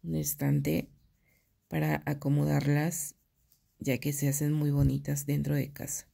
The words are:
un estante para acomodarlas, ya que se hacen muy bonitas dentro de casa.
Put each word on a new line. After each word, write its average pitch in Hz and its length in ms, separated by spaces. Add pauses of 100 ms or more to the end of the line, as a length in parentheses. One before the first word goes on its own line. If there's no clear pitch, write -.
un 165 140
estante 147 720 (760)
para 156 360
acomodarlas, 143 1080 (640)
ya 123 200
que 143 140
se 143 160
hacen 147 240
muy 147 200
bonitas 143 520
dentro 143 300
de 143 180
casa. - 420